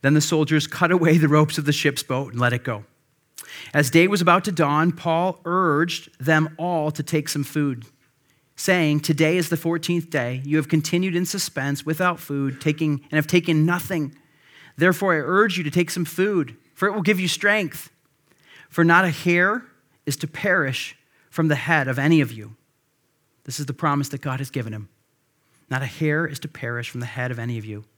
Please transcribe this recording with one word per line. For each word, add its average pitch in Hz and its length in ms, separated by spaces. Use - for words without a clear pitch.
Then 139 100
the 151 80
soldiers 156 460
cut 170 240
away 165 260
the 156 100
ropes 151 300
of 151 80
the 147 80
ship's 143 300
boat 131 280
and 120 80
let 123 140
it 123 100
go. 104 220
As 143 160
day 165 180
was 196 140
about 180 240
to 208 60
dawn, 156 400
Paul 170 540
urged 170 640
them 156 380
all 160 340
to 151 100
take 151 260
some 143 160
food, 131 420
saying, 156 440
'Today 156 380
is 170 120
the 165 80
fourteenth 170 540
day. 127 340
You 151 120
have 151 100
continued 170 480
in 180 100
suspense 139 580
without 160 360
food, 139 420
taking, 151 480
and - 40
have 151 120
taken 165 400
nothing. 170 500
Therefore, 180 380
I - 20
urge 180 400
you 175 60
to 147 80
take 170 180
some 175 160
food, 180 500
for - 120
it 202 60
will 208 80
give 190 180
you 185 80
strength. 202 640
For 170 140
not 170 220
a 175 40
hair 180 560
is 143 120
to 156 100
perish 165 680
from 160 160
the 151 80
head 135 320
of 127 100
any 151 240
of 120 100
you.'" 110 240
This - 160
is 147 60
the 127 80
promise 143 360
that 131 120
God 131 180
has 135 120
given 113 200
him. 107 160
Not 131 100
a 135 60
hair 156 400
is 147 140
to 151 60
perish 120 440
from 123 80
the 120 80
head 127 240
of 120 80
any 117 180
of 104 80
you. 107 200